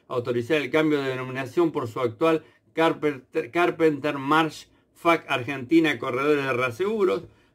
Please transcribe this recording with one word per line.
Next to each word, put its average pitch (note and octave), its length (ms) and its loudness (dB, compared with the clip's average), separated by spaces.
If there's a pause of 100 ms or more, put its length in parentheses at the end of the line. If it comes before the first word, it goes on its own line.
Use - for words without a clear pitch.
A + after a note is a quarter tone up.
autorizar B2 500 -2
el C3+ 140 -2
cambio D3+ 320 2
de C3+ 60 -2
denominación C3 640 -2
por C#3 160 -4
su G#2+ 120 -8
actual D3+ 420 0 (320)
Carpenter, D3+ 760 -2
Carpenter D#3 680 0
Marsh, D3+ 460 0 (320)
fac E3 340 0
Argentina, C#3 680 0
Corredores C#3 440 0
de C3+ 100 -2
Reaseguros, F3+ 720 0 (300)